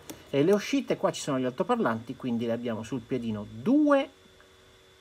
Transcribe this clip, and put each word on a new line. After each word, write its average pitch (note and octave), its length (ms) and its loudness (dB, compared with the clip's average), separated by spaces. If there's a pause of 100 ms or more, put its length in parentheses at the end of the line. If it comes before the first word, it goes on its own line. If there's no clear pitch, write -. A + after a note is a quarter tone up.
(300)
E C#3+ 140 4
le F#3 100 6
uscite, G#3 420 0
qua E3+ 160 0
ci - 80 -6
sono C3+ 200 -2
gli B2+ 60 0
altoparlanti, C3 720 -2
quindi A#2+ 300 -2
le A2+ 80 0
abbiamo A#2 300 -4
sul B2 180 -6
piedino A2+ 480 -4
due C4+ 600 4 (920)